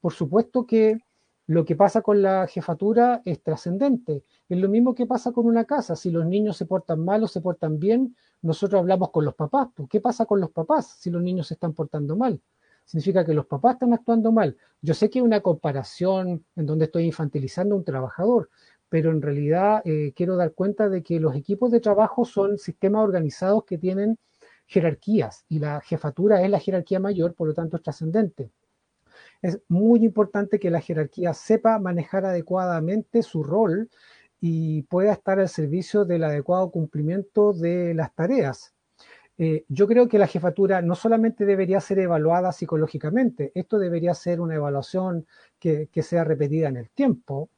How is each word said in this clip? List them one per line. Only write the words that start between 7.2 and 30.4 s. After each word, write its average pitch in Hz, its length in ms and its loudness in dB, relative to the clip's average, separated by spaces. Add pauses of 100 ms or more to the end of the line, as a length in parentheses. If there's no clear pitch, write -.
o 202 40 -4
se - 140 -6
portan 160 360 -4
bien, 233 380 0 (240)
nosotros 190 400 0
hablamos 185 300 0
con 151 160 0
los 135 80 -4
papás. 202 340 -2 (220)
¿Qué 214 100 0
pasa 233 240 -2
con 202 160 0
los 170 100 -4
papás - 480 -2
si - 120 -8
los 170 120 -4
niños 180 260 -4
se 170 60 -8
están 165 200 -6
portando 147 420 -6
mal? 226 240 -2 (460)
Significa 175 360 0
que 156 120 0
los 151 100 0
papás 226 300 0
están 247 180 0
actuando 226 400 0
mal. 202 240 2 (240)
Yo 151 140 -2
sé 214 160 2
que 254 80 -4
es 254 60 2
una 214 180 2
comparación 175 1000 -2 (140)
en 160 80 -4
donde 156 220 0
estoy 165 180 -2
infantilizando 160 680 -4
a 196 40 0
un 175 60 -6
trabajador, 170 640 -2 (400)
pero 160 220 2
en 156 100 0
realidad, 151 640 0
eh, 151 320 -2
quiero 180 200 -2
dar 175 160 0
cuenta 202 360 0
de 185 140 -2
que 170 180 -2
los 151 160 0
equipos 202 340 -2
de 233 100 4
trabajo 220 440 2
son 202 320 -2
sistemas 202 480 0
organizados 185 600 0
que 185 120 -8
tienen 190 420 -2 (500)
jerarquías, 165 800 0
y 156 120 -2
la 147 200 -4
jefatura 180 600 0
es 190 80 2
la 202 80 2
jerarquía 185 400 -2
mayor, 185 360 -2
por 165 120 -4
lo 156 80 -2
tanto 165 220 -6
es - 80 -8
trascendente. 160 680 -4 (880)
Es 165 280 -4
muy 220 360 4
importante 208 540 0